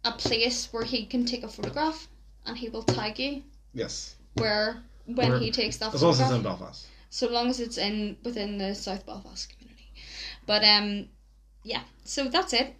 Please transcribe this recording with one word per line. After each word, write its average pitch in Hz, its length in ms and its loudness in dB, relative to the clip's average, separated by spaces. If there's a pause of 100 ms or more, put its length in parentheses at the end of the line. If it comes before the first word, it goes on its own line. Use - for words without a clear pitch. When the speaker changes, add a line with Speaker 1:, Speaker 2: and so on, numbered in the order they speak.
Speaker 1:
a 233 80 0
place 233 580 0
where 226 140 -4
he 233 200 -2
can 247 200 0
take 240 180 -4
a 220 60 -10
photograph, 302 580 -2 (380)
and 240 120 -6
he 240 120 -6
will 220 140 -8
tag 214 360 0
you. 277 240 -2 (300)
Speaker 2:
Yes. - 420 -8 (200)
Speaker 1:
Where, 220 460 0 (240)
when 247 260 4
Speaker 2:
Where, 247 80 6
Speaker 1:
he 220 120 0
takes 214 260 0
that 220 160 -4
Speaker 2:
as 135 80 2
long 165 120 8
as 127 60 6
it's - 100 6
in 123 80 4
Speaker 1:
photograph. 98 220 -2
Speaker 2:
Belfast. - 260 -14 (240)
Speaker 1:
So - 180 -2
long 240 220 2
as 247 100 0
it's 233 180 -6
in, 208 460 -2
within 208 360 -4
the 196 160 -2
South 196 300 -8
Belfast - 520 -12
community. - 340 -20 (540)
But, 208 180 4
um, 208 460 4 (540)
yeah. 226 180 -6 (220)
So 269 260 -2
that's 359 240 2
it 254 260 2